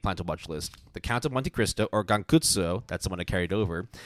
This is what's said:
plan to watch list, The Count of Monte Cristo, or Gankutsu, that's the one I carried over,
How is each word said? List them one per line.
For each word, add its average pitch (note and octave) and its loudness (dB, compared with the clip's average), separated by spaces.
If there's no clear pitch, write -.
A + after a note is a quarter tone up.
plan F#2 -2
to E2+ -6
watch D#2 -6
list, D#2 -8
The - -12
Count A#2+ -2
of C#3+ 0
Monte C3 -2
Cristo, F#2+ 0
or G#2+ 2
Gankutsu, G2+ 4
that's F2+ -4
the F#2+ -2
one F2+ -6
I F2 -4
carried F2+ 0
over, F#2 -2